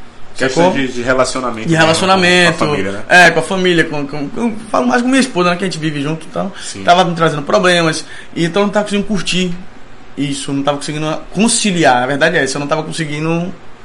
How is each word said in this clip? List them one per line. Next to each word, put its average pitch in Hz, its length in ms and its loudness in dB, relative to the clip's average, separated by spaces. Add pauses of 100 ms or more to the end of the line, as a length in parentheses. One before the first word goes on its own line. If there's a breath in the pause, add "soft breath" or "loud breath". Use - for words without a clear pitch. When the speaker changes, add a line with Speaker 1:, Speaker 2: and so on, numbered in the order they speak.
(360)
Speaker 1:
Questão 131 360 2
Speaker 2:
Sacou? 143 80 -2
Speaker 1:
de, 131 120 0
de 120 120 -4
relacionamento 127 640 -2
Speaker 2:
De 165 60 2
Speaker 1:
mesmo, 160 100 2
Speaker 2:
relacionamento. 175 720 4
Speaker 1:
com - 60 0
a 156 60 0
família, 143 220 -2
né? - 180 -6
Speaker 2:
É, 175 200 8
com 165 100 2
a - 40 -2
família. 180 400 2
Com, 147 240 -4
com, 147 280 -6
eu 226 180 -2 (180)
falo 247 160 2
mais 247 160 2
com 247 60 0
minha 262 120 4
esposa, 175 300 0
né? 180 60 -2
Que 190 80 -4
a - 20 -2
gente 160 100 -4
vive 147 240 -4
junto 160 240 -4
e - 40 -14
tal. 185 300 -6
Speaker 1:
Sim. - 240 -10
Speaker 2:
Tava 175 200 6
me 180 100 0
trazendo 151 300 0
problemas. 175 600 2 (320 loud breath)
E 165 100 0
então 185 180 0
eu - 40 2
não 196 60 -4
tava 208 120 2
conseguindo 202 220 -2
curtir 180 460 0 (640)
isso. 139 340 -4
Não 139 120 -2
tava 147 140 0
conseguindo 156 420 -6 (120)
conciliar. 175 680 2
A 127 60 0
verdade 151 300 2
é 143 60 2
essa. 131 120 -2
Eu 143 60 -4
não 143 60 -6
tava 156 140 -2
conseguindo. 160 720 -4 (320)